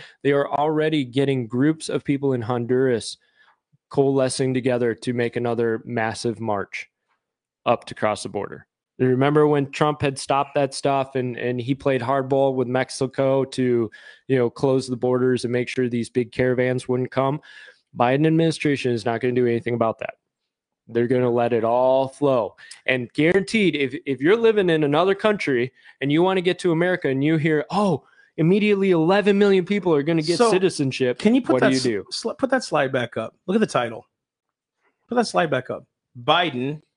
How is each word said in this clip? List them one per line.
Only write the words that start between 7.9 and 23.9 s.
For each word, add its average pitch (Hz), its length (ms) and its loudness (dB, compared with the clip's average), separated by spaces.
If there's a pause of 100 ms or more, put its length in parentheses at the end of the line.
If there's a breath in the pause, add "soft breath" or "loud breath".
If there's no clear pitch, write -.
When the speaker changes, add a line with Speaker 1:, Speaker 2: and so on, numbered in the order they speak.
Speaker 1:
cross 107 300 -2
the 101 40 -10
border. - 380 -10 (320)
You 127 80 2
remember 143 400 4
when 143 240 0
Trump 151 320 -2
had 139 160 -2
stopped 143 380 -2
that 139 180 0
stuff 139 400 -2
and, 123 220 -4
and 123 240 -4
he 120 120 -2
played 135 280 -2
hardball 135 560 0
with 127 100 0
Mexico 131 800 0
to, 123 440 0 (380 loud breath)
you 135 100 0
know, 120 140 2
close 131 380 0
the 127 80 -6
borders 127 480 0
and 117 80 -4
make 123 160 -2
sure 127 200 -2
these 117 220 -4
big 123 220 -2
caravans 127 560 0
wouldn't 127 240 -2
come? 135 280 -2 (560 loud breath)
Biden 131 300 2
administration 156 640 2
is 113 140 -2
not 117 160 0
gonna 123 140 0
do 123 120 2
anything 117 280 0
about 113 260 -2
that. - 140 -10 (760)
They're 117 180 0
gonna 123 240 2
let 120 220 2
it 113 100 2
all 131 460 2
flow. 131 480 -2 (300 loud breath)
And 127 260 0
guaranteed, 180 640 2
if, 135 180 -2 (100)